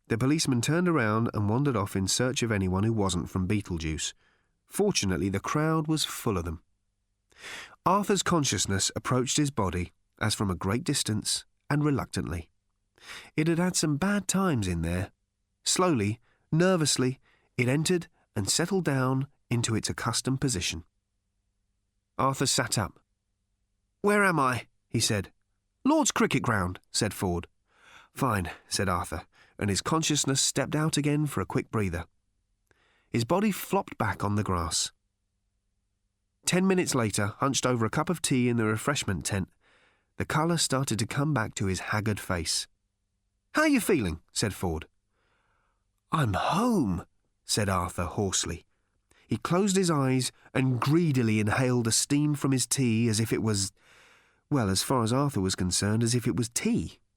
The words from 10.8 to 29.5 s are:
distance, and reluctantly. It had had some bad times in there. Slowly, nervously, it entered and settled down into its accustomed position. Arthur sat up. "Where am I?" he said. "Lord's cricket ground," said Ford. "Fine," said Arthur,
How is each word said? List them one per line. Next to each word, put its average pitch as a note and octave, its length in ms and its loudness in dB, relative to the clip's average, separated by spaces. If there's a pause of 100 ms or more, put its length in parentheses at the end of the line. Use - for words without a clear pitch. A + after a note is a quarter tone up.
distance, - 640 -4 (240)
and D3 160 0
reluctantly. F2 640 -4 (880)
It D#3 100 0
had E3 100 0
had F3+ 200 0
some D3+ 180 0
bad G3 320 -2
times E3 400 0
in F2 140 0
there. F2 300 -2 (520)
Slowly, A#2+ 560 0 (320)
nervously, D#3 720 2 (360)
it B2 120 2
entered D#3+ 380 0 (280)
and G2 140 -4
settled F3 340 0
down C3+ 440 0 (220)
into A#2 260 0
its - 140 -2
accustomed - 520 -4
position. F2 420 -4 (1300)
Arthur C3+ 280 2
sat B2+ 320 0
up. G2 220 -4 (1000)
"Where G3+ 240 4
am E3+ 160 4
I?" B2+ 260 0 (220)
he A#2+ 100 0
said. G#2 320 0 (540)
"Lord's D4+ 260 4
cricket F#3 320 2
ground," F#2+ 380 0 (100)
said G#2 220 0
Ford. F2 340 -2 (680)
"Fine," G2+ 380 0 (160)
said G2 220 -2
Arthur, E2+ 360 -2 (320)